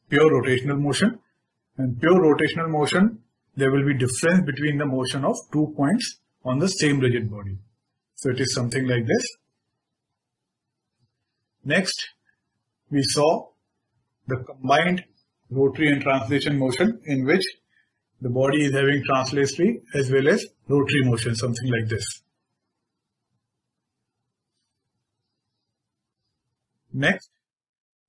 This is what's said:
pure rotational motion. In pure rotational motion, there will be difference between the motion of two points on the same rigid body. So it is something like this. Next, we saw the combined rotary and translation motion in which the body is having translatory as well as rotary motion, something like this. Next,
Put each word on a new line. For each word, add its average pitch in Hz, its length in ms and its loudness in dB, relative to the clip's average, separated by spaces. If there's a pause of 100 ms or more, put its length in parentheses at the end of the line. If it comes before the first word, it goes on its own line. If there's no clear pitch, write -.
pure 143 320 4
rotational 131 380 0
motion. 143 400 0 (580)
In 127 240 -2
pure 175 180 6
rotational 156 480 2
motion, 160 520 2 (360)
there 135 160 2
will 139 140 2
be 143 80 2
difference 156 500 2
between 143 360 -2
the 147 60 -2
motion 131 380 -2
of 233 140 -2 (160)
two 151 240 0
points 160 420 0 (240)
on 127 140 -2
the 175 100 0
same 147 320 0
rigid 117 300 0
body. 101 300 -10 (560)
So 135 160 -4
it 127 80 -4
is 131 160 -2
something 127 320 -2
like 120 180 0
this. 202 320 -2 (2250)
Next, 180 440 -2 (840)
we 143 140 0
saw 147 460 0 (760)
the 127 120 -6
combined 147 680 0 (460)
rotary 139 400 2
and 139 100 0
translation 139 560 0
motion 135 480 0
in 139 180 -2
which 180 200 2 (760)
the 127 100 -6
body 135 360 0
is 135 80 0
having 139 340 2
translatory 139 760 0 (100)
as 135 160 0
well 135 180 2
as 208 160 2 (240)
rotary 139 360 2
motion, 117 320 0
something 120 340 -4
like 113 180 -2
this. - 360 -8 (4000)
Next, 147 380 -4 (800)